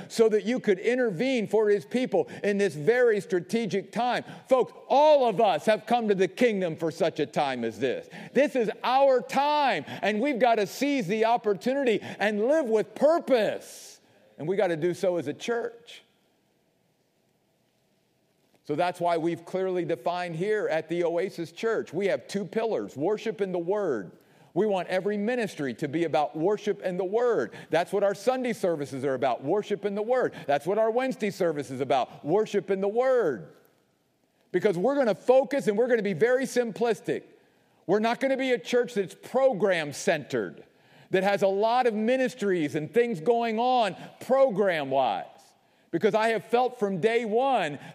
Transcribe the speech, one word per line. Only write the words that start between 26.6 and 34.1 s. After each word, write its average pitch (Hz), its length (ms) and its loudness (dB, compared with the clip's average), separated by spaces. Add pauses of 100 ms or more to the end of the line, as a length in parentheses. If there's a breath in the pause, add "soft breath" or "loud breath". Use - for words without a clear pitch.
and 180 160 -4
the 196 60 -2
word. 202 480 0 (180 loud breath)
That's 170 220 0
what 202 100 0
our 196 120 2
Sunday 254 380 0
services 147 520 -2
are 139 100 0
about, 127 300 0
worship 196 400 -2
and 202 120 -4
the 208 60 -2
word. 226 320 0 (120)
That's 143 200 0
what 202 120 0
our 220 120 2
Wednesday 233 400 -2
service 151 400 -2
is 131 100 -6
about, 131 440 -2
worship 202 460 0
and 190 120 -2
the 196 60 -2
word. 208 640 0 (1000)